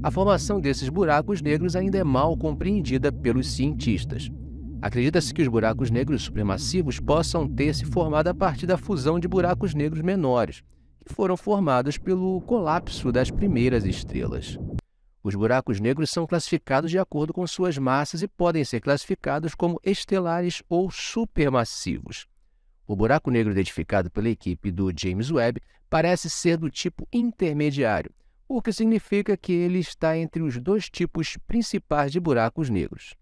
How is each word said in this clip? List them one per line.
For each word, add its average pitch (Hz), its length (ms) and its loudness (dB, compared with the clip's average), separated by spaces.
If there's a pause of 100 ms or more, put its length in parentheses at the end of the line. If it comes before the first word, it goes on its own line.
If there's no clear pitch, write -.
a 151 60 2
formação 196 500 2
desses 135 280 0
buracos 156 520 2
negros 156 360 0
ainda 190 200 0
é 190 60 2
mal 151 340 2
compreendida 143 760 0
pelos 120 340 0
cientistas. 123 800 -2 (520)
Acredita-se 127 520 0
que 160 100 0
os 139 40 4
buracos 113 460 2
negros 127 300 0
supermassivos 120 760 -2
possam 156 480 2
ter 147 260 0
se 131 120 -2
formado 156 420 0
a 180 80 0
partir 165 320 0
da 180 100 2
fusão 165 440 0
de 175 80 -2
buracos 175 460 0
negros 156 280 -2
menores, 139 580 0 (460)
que - 80 -14
foram 185 220 0
formados 147 600 0
pelo 185 420 0
colapso 170 720 -2
das 123 180 2
primeiras 123 540 2
estrelas. - 760 -4 (640)
Os 101 140 -4
buracos 113 420 2
negros 131 320 0
são 165 160 -2
classificados 160 640 0
de 170 80 0
acordo 156 340 -2
com 180 140 -4
suas 175 320 -2
massas 139 440 0
e 208 40 -2
podem 165 380 0
ser 117 160 -4
classificados 147 760 -2
como 170 300 0
estelares 175 840 -2
ou 175 220 2
supermassivos. - 1400 -2 (640)
O 104 80 -2
buraco 127 340 2
negro 113 220 4
identificado 92 580 0
pela 107 180 -2
equipe 98 440 -4
do 92 260 0
James 98 320 -2
Webb 123 300 0 (280)
parece 165 400 2
ser 170 280 2
do 160 120 -4
tipo - 440 -6
intermediário, 147 1000 0 (380)
o 254 120 -2
que 226 100 -2
significa 208 640 2
que - 160 -6
ele 175 280 2
está 160 400 -2
entre 165 240 -2
os 127 160 -2
dois 185 320 -2
tipos - 560 -4
principais 147 680 0
de 180 80 0
buracos 135 480 2
negros. - 540 -4